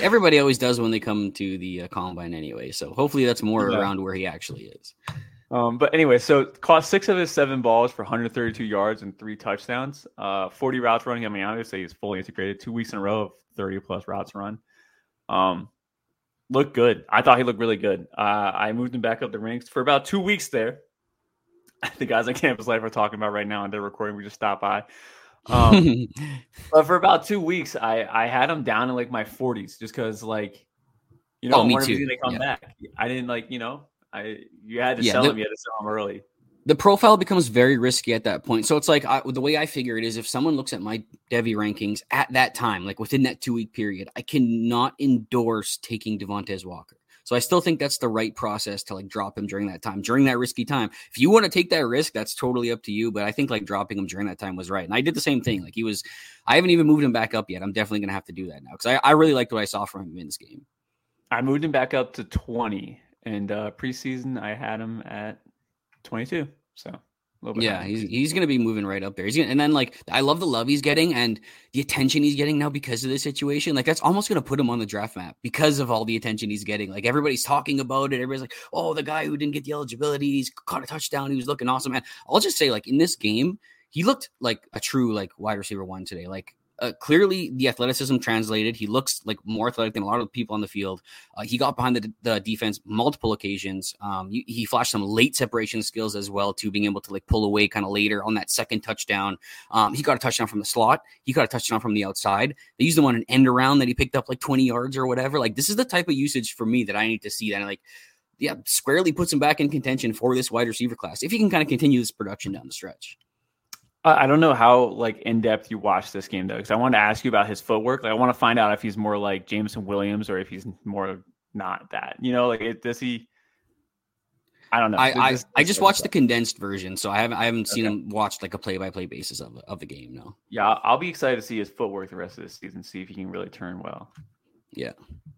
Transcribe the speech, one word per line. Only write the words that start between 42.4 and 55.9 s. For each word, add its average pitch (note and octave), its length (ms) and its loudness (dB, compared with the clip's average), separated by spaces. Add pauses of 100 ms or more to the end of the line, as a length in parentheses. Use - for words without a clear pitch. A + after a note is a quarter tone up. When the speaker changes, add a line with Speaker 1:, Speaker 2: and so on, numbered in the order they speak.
Speaker 1:
time, G2+ 320 -4
like, G2+ 140 -10
within C3+ 240 0
that B2+ 160 0
two-week A#2 320 -4
period, G2 460 -6
I - 40 -10
cannot A#2+ 800 0
endorse A#2 800 0
taking G#2+ 420 -8
Devontae G2 460 -8
Walker. E2+ 320 -16 (260)
So - 120 -2
I A#2+ 40 4
still F3 200 4
think E3 200 0
that's C#3+ 180 -2
the B2+ 100 -2
right A2 260 -2
process G#2 500 -6
to, G2+ 120 -12
like, G2 120 -12
drop G2+ 300 -8
him G2+ 100 -6
during G2 200 -4
that F2+ 140 -10
time, G2+ 200 -6
during B2+ 240 4
that B2+ 120 4
risky B2 260 -2
time. A#2+ 260 -2 (220)
If - 60 -12
you C#3 120 6
wanna G#3 200 6
take F3 220 0
that D#3+ 140 2
risk, C3 280 0
that's G#2+ 200 -6
totally B2 380 -2
up A2+ 120 -6
to A2 80 -10
you. A2 200 -2
But G#2 120 -4
I G#2+ 100 -2
think, C#3 160 0
like, G#2 160 -2
dropping G2+ 320 -4
him G2 100 -4
during F#2+ 200 -6
that F#2 120 -8
time F#2+ 160 -8
was F2+ 140 -10
right. F#2 160 -2
And F2 80 -6
I A#2+ 80 2
did D#3+ 120 0
the - 80 -6
same C#3 200 0
thing. G#2+ 200 -2
Like, F2 140 -14
he A2+ 80 -2
was, G#2+ 200 -2 (420)